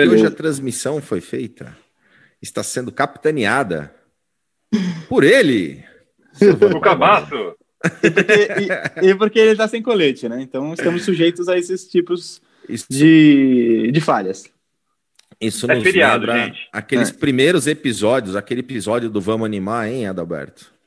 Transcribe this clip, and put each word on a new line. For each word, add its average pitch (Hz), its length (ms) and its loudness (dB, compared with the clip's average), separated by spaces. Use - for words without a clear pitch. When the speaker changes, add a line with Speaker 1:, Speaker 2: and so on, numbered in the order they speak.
Speaker 1:
beleza. 117 140 6
Speaker 2:
hoje 110 100 6
a - 100 0
transmissão 139 680 -6
foi 95 200 -6
feita, - 540 -12
está - 220 -8
sendo 123 280 -8
capitaneada 117 1000 -4
por 262 160 2
ele, 113 600 2
Silvano 196 440 4
Speaker 3:
O 135 40 -6
Cabaço. 147 760 0
Speaker 1:
E - 80 6
porque, 208 360 2
e, 190 60 6
e 196 60 6
porque 214 240 0
ele 220 160 6
tá 220 120 0
sem 226 140 -6
colete, 170 460 0
né? 120 140 -8
Então 135 320 -8
estamos 170 300 -4
sujeitos 175 440 0
a 180 100 0
esses 180 300 -6
tipos 175 540 -4
Speaker 2:
Isso. - 220 -10
Speaker 1:
de, 135 1040 4
de 156 100 2
falhas. 104 500 -4
Speaker 2:
Isso 113 320 -2
Speaker 3:
É 151 40 2
Speaker 2:
nos 120 80 -2
Speaker 3:
feriado, 143 420 2
Speaker 2:
lembra 117 220 -2
Speaker 3:
gente. - 260 -14
Speaker 2:
aqueles 110 360 -2
Speaker 1:
É. - 40 -12
Speaker 2:
primeiros 143 540 2
episódios, 113 680 -2
aquele 120 240 -6
episódio 117 500 -4
do 107 120 -4
Vamos 110 240 -2
Animar, 107 420 -6
hein, 120 200 -6
Adalberto? 85 640 -10